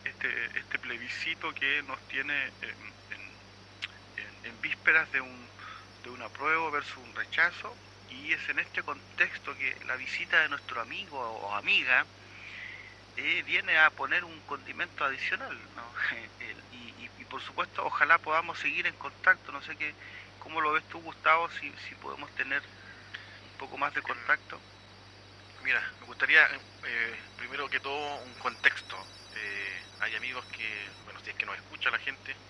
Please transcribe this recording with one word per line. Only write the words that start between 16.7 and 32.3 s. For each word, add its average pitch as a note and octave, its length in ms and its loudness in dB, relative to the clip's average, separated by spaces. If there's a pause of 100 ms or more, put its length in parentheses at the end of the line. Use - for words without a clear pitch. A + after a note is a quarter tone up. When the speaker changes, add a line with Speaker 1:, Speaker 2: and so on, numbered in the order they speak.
Speaker 1:
y, A#2+ 320 -14
y, A#2+ 160 -12
y - 60 -12
por C3 160 -8
supuesto, - 440 -4
ojalá D3+ 320 8
podamos E3 420 0
seguir E3 280 0
en E3 80 -2
contacto. - 560 4
No C#3 100 -8
sé D#3 140 -8
qué, D3+ 180 -4 (460)
cómo D#3+ 220 -4
lo D3+ 100 4
ves D#3 180 4
tú, E3 120 -8
Gustavo, E3 500 4
si, - 220 -8 (140)
si - 80 -10
podemos C#3 400 -8
tener C#3 260 0
un - 960 -16
poco C3+ 200 -8
más C#3+ 160 0
de D3+ 60 0
Speaker 2:
Em, C#3+ 60 -10
Speaker 1:
contacto. B2+ 540 0 (1040)
Speaker 2:
mira, B2 180 4 (180)
me B2 80 -14
gustaría, C#3 380 8 (380)
eh, A2+ 320 -2 (220)
primero C3 320 -6
que C3+ 100 0
todo, C#3+ 380 -4
un B2 180 -12
contexto. - 600 2 (380)
Eh, G2+ 480 -4 (180)
hay A2 140 0
amigos B2 320 -4
que, G#2+ 400 -6 (180)
bueno, G2+ 180 -12
si A2 60 -8
es G2+ 60 -8
que G#2+ 100 -4
nos G2+ 100 -4
escucha G2 360 -2
la A#2 80 2
gente C3+ 360 -8 (140)